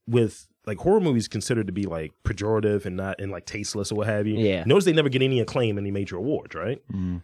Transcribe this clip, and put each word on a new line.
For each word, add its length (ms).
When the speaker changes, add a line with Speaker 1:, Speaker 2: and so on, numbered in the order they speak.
Speaker 1:
with, 400
like, 140
horror 220
movies 260
considered 400
to 60
be, 120
like, 260
pejorative 600
and 120
not, 220
and, 120
like, 140
tasteless 460
or 40
what 120
have 200
you. 80
Speaker 2:
Yeah. 300
Speaker 1:
Notice 200
they 80
never 160
get 120
any 180
acclaim 380
in 60
any 80
major 260
awards, 380
right? 260
Speaker 3:
Mm. 300